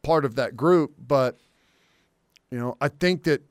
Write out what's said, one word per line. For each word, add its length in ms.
part 200
of 120
that 200
group, 420
but, 400
you 80
know, 220
I 80
think 360
that 280